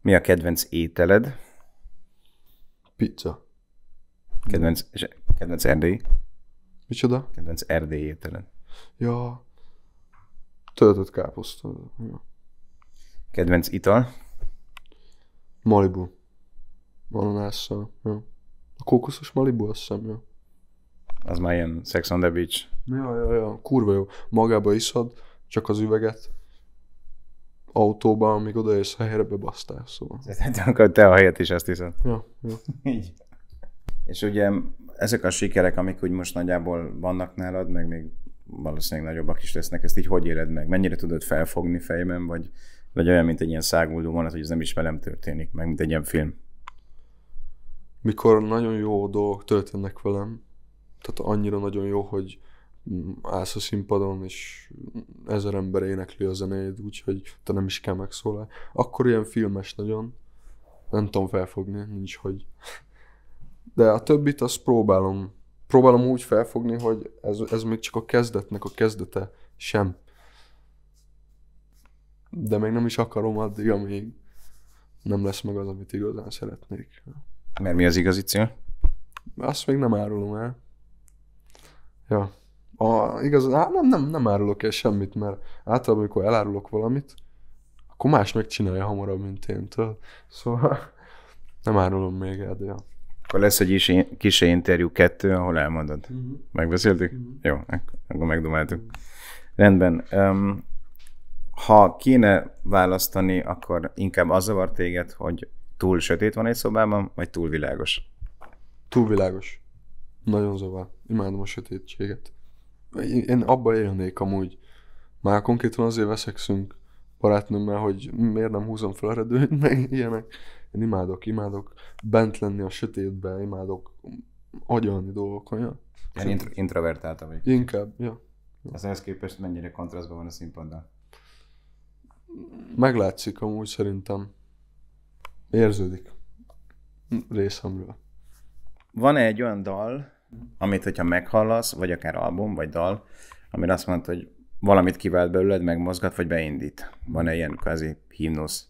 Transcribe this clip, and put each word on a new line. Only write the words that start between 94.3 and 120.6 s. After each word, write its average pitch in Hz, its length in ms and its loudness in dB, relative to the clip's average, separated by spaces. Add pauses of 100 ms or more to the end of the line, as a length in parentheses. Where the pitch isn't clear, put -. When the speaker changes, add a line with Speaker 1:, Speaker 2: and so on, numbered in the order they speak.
Speaker 1:
interjú 87 520 4
kettő, 92 420 4
ahol 90 240 0
elmondod. 76 500 -4
Speaker 2:
Mhm. 127 240 -10 (200)
Speaker 1:
Megbeszéltük? 87 600 2
Speaker 2:
Mhm. 123 100 -10 (200)
Speaker 1:
Jó, 143 140 2 (100)
ak-, - 260 -4 (160)
akkor 78 180 -2
megdumáltuk. 78 540 0
Speaker 2:
Mhm. - 100 -14 (640)
Speaker 1:
Rendben. 92 560 6
Öm, 98 540 2 (840)
ha 104 460 8
kéne 110 680 6
választani, 92 800 2
akkor 87 540 -4
inkább 90 360 0
az 92 140 4
zavar 95 280 0
téged, 87 400 -2
hogy - 360 -6 (280)
túl 92 220 2
sötét 95 360 2
van 113 120 -2
egy 117 80 0
szobában, 107 600 0
vagy - 160 -6
túl 85 180 -4
világos? 73 600 -4 (800)
Speaker 2:
Túl 117 200 4
világos. 95 540 -2 (600)
Nagyon 104 320 0
zavar. 92 340 -8 (160)
Imádom 101 340 -2
a 107 60 -2
sötétséget. - 840 -10 (640)
Én, - 260 0
én 123 200 2
abba 117 340 4
élnék 95 440 -2
amúgy. 95 380 -2 (640)
Már 104 220 2
konkrétan 117 420 0
azért 113 240 0
veszekszünk 101 680 -6 (420)
barátnőmmel, 104 600 0
hogy 104 340 -2
miért 110 380 0
nem 104 140 -4
húzom 107 280 -6
fel 107 160 -4
a 113 60 0
redőnyt, 123 460 2
<laughs> - 0 -
meg 135 320 2
ilyenek. 117 420 -4 (360)